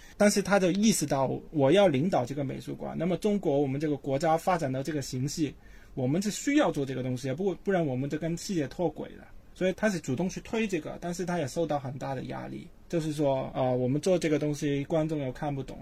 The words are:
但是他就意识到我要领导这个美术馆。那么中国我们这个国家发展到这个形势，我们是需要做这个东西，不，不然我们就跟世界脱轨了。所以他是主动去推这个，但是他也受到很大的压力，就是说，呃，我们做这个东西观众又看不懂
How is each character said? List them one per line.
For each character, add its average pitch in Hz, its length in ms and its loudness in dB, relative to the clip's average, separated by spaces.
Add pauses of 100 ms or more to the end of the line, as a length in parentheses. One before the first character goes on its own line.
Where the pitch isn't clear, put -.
(180)
但 208 140 6
是 208 100 2
他 190 180 2
就 180 120 4
意 208 200 4
识 160 140 0
到 135 340 0 (120)
我 139 200 4
要 196 160 8
领 147 220 2
导 143 160 2
这 117 80 -6
个 139 100 -4
美 135 160 -4
术 135 160 -10
馆。 139 220 -8
那 151 80 0
么 180 120 2
中 208 200 2
国 165 180 2
我 143 120 4
们 135 120 -2
这 156 80 0
个 147 80 0
国 135 220 -2
家 160 180 4
发 175 220 2
展 147 140 -2
到 131 100 -2
这 147 100 -4
个 151 80 -2
形 131 300 -4
势， 147 240 -2 (400)
我 127 140 -2
们 147 120 2
是 202 120 0
需 285 240 -2
要 247 160 6
做 147 120 -2
这 135 120 -4
个 127 80 -4
东 127 120 -2
西， 131 180 -4
不， 180 200 0 (100)
不 202 80 0
然 175 140 4
我 131 100 -2
们 135 140 -2
就 156 80 -2
跟 165 180 -2
世 185 200 -6
界 147 120 0
脱 165 220 -2
轨 147 200 -8
了。 - 180 -20 (280)
所 185 140 0
以 185 40 0
他 208 140 0
是 190 120 0
主 135 160 -2
动 170 120 0
去 180 140 -8
推 226 260 -2
这 185 140 -2
个， - 180 -10
但 175 140 -6
是 185 100 -6
他 175 140 -2
也 151 100 -2
受 170 160 -2
到 147 140 0
很 135 220 -6
大 135 160 -4
的 127 80 -6
压 131 240 -8
力， 131 200 -10 (220)
就 170 100 0
是 156 140 -2
说， 135 400 0
呃， 135 100 0
我 127 240 2
们 143 140 2
做 185 160 4
这 170 100 0
个 151 120 2
东 151 120 0
西 143 340 -2
观 156 220 0
众 156 120 -2
又 131 120 -4
看 147 220 -4
不 135 80 -4
懂 - 200 -12